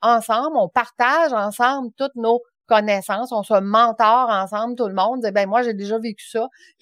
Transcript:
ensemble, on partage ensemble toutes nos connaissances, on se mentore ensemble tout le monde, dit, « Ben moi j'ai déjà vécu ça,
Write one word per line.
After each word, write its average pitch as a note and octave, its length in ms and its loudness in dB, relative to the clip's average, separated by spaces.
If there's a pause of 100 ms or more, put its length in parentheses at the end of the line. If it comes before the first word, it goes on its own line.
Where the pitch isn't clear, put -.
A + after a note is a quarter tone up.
ensemble, A#3 540 0
on G3+ 120 2
partage C4 640 0
ensemble A#3+ 640 -2
toutes C#4 200 -6
nos A#3 260 0 (240)
connaissances, G#3+ 680 0
on G#3+ 100 -2
se G3+ 160 2
mentore A3+ 720 4
ensemble G#3 480 -4
tout A#3 120 -4
le F#3+ 60 -8
monde, A3+ 280 -2
dit, « G#3+ 100 -4
Ben G3 160 0
moi A3+ 140 0
j'ai A#3+ 100 -2
déjà G3+ 260 -6
vécu A3 300 -10
ça, A3+ 200 -6 (340)